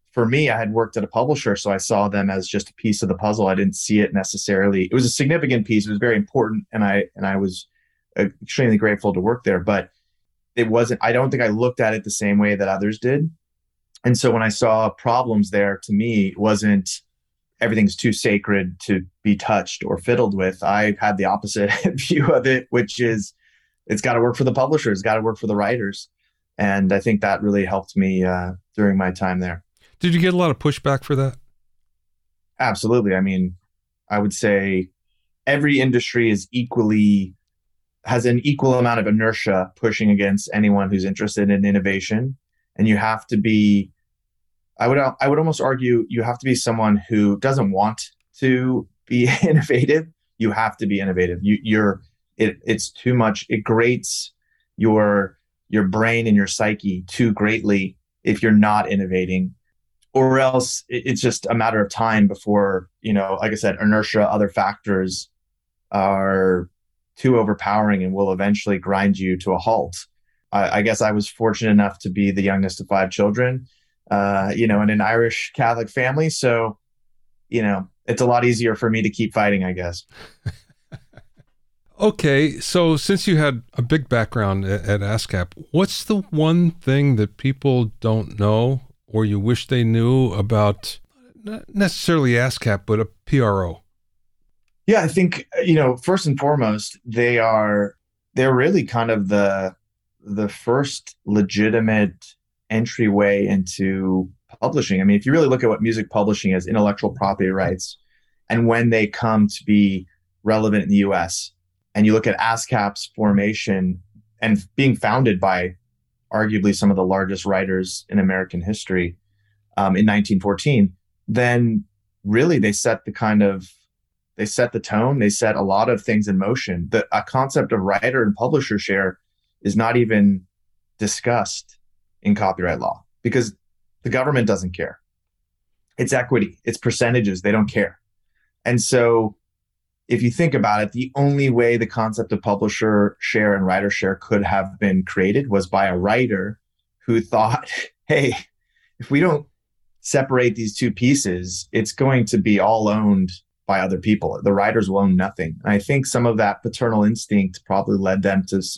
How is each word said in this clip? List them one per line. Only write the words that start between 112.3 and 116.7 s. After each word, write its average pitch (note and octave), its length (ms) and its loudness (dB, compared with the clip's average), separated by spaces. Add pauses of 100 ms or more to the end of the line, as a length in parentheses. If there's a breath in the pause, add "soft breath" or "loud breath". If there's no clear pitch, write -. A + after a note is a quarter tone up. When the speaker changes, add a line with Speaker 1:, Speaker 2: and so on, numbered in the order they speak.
Speaker 1:
ascap's A2+ 760 -2
formation G2+ 840 0 (420)
and A2 180 2 (160)
being C3+ 200 2
founded A2+ 440 0
by F2+ 360 -2 (560)
arguably G#2 420 0